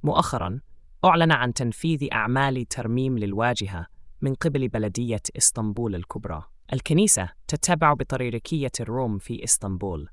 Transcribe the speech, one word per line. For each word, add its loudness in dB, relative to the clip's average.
مؤخرًا، 0
أعلن 8
عن 2
تنفيذ -2
أعمال 0
ترميم -2
للواجهة -2
من 0
قبل 0
بلدية -2
إسطنبول 0
الكبرى. -8
الكنيسة 2
تتبع 4
بطريركية -2
الروم -2
في -8
إسطنبول -2